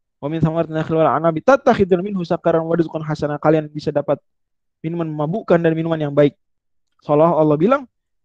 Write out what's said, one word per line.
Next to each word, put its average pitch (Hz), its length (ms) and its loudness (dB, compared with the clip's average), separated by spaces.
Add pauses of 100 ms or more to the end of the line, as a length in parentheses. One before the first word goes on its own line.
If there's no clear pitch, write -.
(220)
wa 139 80 -6
min 160 100 -6
samaratin 160 380 -2
nakhili 160 240 0
wal 151 160 4
anabi 160 240 -2
tattakhiduna 202 640 2
minhu 202 160 -6
sakaran 165 400 0
wa 165 160 -2
rizqan 160 240 -2
hasana." 151 400 -6
Kalian 156 320 2
bisa 151 160 -8
dapat 143 320 -2 (640)
minuman 165 240 -6
memabukkan 156 480 -2
dan 170 160 0
minuman 165 240 -2
yang 147 160 -4
baik. 147 240 2 (640)
Seolah 156 340 2
Allah 151 220 2
bilang 254 260 0 (420)